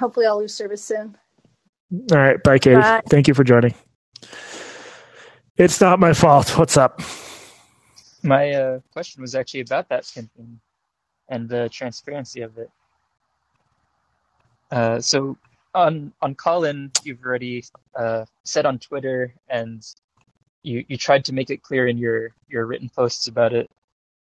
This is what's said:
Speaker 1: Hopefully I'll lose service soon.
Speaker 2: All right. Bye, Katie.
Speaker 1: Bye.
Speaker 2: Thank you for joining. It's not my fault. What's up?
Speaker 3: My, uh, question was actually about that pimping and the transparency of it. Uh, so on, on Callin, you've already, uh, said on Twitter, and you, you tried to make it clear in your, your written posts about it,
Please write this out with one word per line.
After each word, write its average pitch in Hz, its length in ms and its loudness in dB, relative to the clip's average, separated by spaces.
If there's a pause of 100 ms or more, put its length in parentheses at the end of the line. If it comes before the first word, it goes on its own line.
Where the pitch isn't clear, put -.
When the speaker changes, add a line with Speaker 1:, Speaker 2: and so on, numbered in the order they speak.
Speaker 1:
Hopefully 233 260 -2
I'll 208 120 2
lose 208 160 -6
service 208 300 -10
soon. 214 320 -8 (960)
Speaker 2:
All 151 60 6
right. 135 240 4
Bye, 135 160 6
Katie. 127 220 8
Speaker 1:
Bye. 220 280 2
Speaker 2:
Thank 143 200 4
you 143 60 4
for 131 100 4
joining. 120 300 4 (1800)
It's 180 240 4
not 185 180 6
my 170 140 6
fault. 143 440 4
What's 160 200 2
up? 131 240 4 (1200)
Speaker 3:
My, 143 300 2
uh, 131 260 -2 (140)
question - 300 -14
was 123 120 -12
actually 131 260 -6
about 131 280 -6
that 127 260 -6
pimping 117 460 -20 (680)
and 117 200 -8
the 120 220 -4
transparency 127 720 -12
of 110 160 -14
it. 117 120 -16 (2000)
Uh, 117 300 -2
so 135 360 -4 (380)
on, 160 380 0 (100)
on 139 140 -6
Callin, 147 560 -4 (100)
you've 127 220 -16
already, 123 400 -6 (320)
uh, 113 280 -6 (200)
said 151 220 -4
on 135 120 -2
Twitter, 127 560 -8 (140)
and 113 360 -8 (760)
you, 123 240 -8
you 135 100 -10
tried 139 280 0
to - 80 -10
make 131 180 -6
it 139 140 -8
clear 127 240 -2
in 120 100 -4
your, 113 320 -4 (180)
your 117 180 -6
written 123 220 -10
posts - 380 -4
about 117 260 0
it, 117 160 -4 (540)